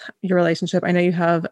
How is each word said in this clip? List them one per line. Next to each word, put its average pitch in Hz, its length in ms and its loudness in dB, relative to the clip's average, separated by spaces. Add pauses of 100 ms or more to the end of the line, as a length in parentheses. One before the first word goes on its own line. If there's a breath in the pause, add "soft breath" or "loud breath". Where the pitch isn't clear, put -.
(240 loud breath)
your 185 120 0
relationship. 175 480 0
I - 80 0
know 180 80 2
you 175 140 2
have 170 380 0